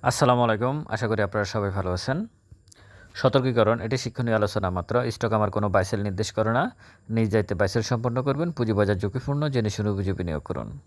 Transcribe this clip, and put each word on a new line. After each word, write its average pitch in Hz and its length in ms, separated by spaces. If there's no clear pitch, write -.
আসসালামু 123 400
আলাইকুম, 120 460
আশা 107 200
করি 107 140
আপনারা 101 220
সবাই 101 260
ভালো 92 220
আছেন। 139 340
সতর্কীকরণ, 120 640
এটি 113 160
শিক্ষণীয় 117 400
আলোচনা 101 340
মাত্র। 113 400
স্টক 110 220
আমার 107 180
কোনো 104 180
buy 98 160
sell 107 120
নির্দেশ 101 360
করে 110 200
না। 170 240
নিজ 113 220
দায়িত্বে 104 220
buy 95 140
sell 117 140
সম্পন্ন 120 400
করবেন। 143 300
পুঁজিবাজার 104 440
ঝুঁকিপূর্ণ, 139 520
জেনে 117 220
শুনে 104 200
বুঝে 98 220
বিনিয়োগ 85 300
করুন। - 440